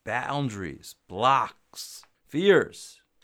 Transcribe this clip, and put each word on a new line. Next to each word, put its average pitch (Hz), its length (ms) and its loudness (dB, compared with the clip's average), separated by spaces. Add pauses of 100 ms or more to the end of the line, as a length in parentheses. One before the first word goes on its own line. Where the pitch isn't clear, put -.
boundaries, 113 920 -6 (120)
blocks, - 920 -2 (260)
fears. - 720 2 (240)